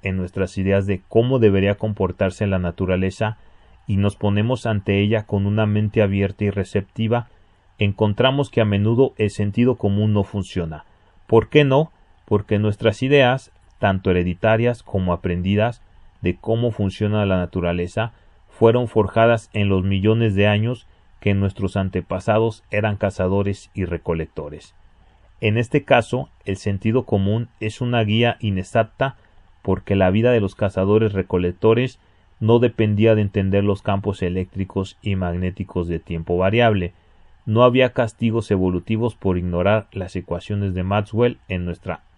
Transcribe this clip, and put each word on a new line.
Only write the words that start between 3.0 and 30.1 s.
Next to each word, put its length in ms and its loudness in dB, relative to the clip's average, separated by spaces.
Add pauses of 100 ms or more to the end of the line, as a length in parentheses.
y 100 -2
nos 180 0
ponemos 520 -2
ante 340 0
ella 240 0
con 220 -2
una 200 0
mente 360 0
abierta 420 -2
y 60 0
receptiva, 760 -4 (500)
encontramos 720 0
que 100 0
a 60 4
menudo 500 2
el 140 0
sentido 460 0
común 360 0
no 100 2
funciona. 640 -6 (420)
¿Por 220 4
qué 160 6
no? 280 2 (340)
Porque 320 0
nuestras 440 0
ideas, 480 2 (280)
tanto 320 0
hereditarias 720 0
como 320 -2
aprendidas, 680 -2 (400)
de 160 -2
cómo 360 -2
funciona 520 -2
la 140 0
naturaleza, 760 -4 (380)
fueron 360 2
forjadas 680 2
en 160 0
los 120 2
millones 520 0
de 120 2
años 400 -2 (340)
que 120 0
nuestros 440 -2
antepasados 960 -2
eran 260 -2
cazadores 760 -2
y 140 -4
recolectores. 880 -8 (680)
En 160 0
este 280 0
caso, 440 0 (160)
el 120 -4
sentido 480 -2
común 440 -2 (120)
es 200 -8
una 220 0
guía 380 2
inexacta 760 -2 (480)
porque 320 -2
la 160 4